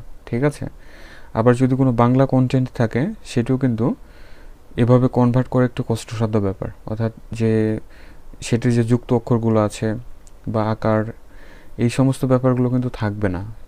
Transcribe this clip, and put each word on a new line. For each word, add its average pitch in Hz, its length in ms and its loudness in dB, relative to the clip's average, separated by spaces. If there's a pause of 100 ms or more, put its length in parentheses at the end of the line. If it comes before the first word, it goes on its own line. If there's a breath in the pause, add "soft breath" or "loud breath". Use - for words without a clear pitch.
(300)
ঠিক 120 200 -2
আছে? - 160 -10 (720 loud breath)
আবার 120 220 6
যদি 131 200 4
কোনো 131 100 4 (100)
বাংলা 127 320 6
কনটেন্ট 131 340 4 (120)
থাকে, 117 220 2 (300)
সেটিও 127 320 0
কিন্তু 117 220 2 (960 soft breath)
এভাবে 123 260 6 (100)
কনভার্ট 123 360 2
করা 127 160 4
একটু - 200 -8
কষ্টসাধ্য 113 460 -2 (100)
ব্যাপার। 98 240 -4 (200)
অর্থাৎ 113 220 -2 (280)
যে 113 120 2 (920 soft breath)
সেটির 120 320 2
যে 117 140 4
যুক্ত - 180 0 (100)
অক্ষরগুলো 113 480 2
আছে 110 200 -4 (640)
বা 110 80 0 (120)
আকার, 110 280 0 (840 soft breath)
এই 120 140 4
সমস্ত 135 240 2 (100)
ব্যাপারগুলো 127 420 2
কিন্তু 127 160 0 (100)
থাকবে 104 360 -2
না, 87 60 -4 (260)